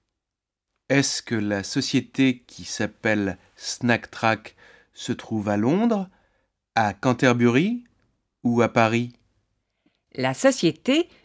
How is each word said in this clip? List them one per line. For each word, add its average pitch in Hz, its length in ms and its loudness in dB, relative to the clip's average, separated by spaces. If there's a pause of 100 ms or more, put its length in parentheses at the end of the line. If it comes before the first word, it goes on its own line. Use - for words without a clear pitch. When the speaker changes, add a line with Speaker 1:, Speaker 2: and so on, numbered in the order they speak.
(880)
Speaker 1:
Est-ce 139 340 0
que 120 120 -4
la 104 280 -2
société 131 840 -2
qui - 200 -20
s'appelle 104 720 -4 (180)
Snack - 560 -4
Track - 440 -4 (380)
se - 200 -8
trouve 107 360 -6
à 104 80 0
Londres, 160 520 0 (680)
à 107 180 0
Canterbury 127 920 2 (580)
ou 117 180 2
à 113 80 2
Paris ? 117 440 2 (1000)
Speaker 2:
La 131 200 -2
société 262 760 0 (160)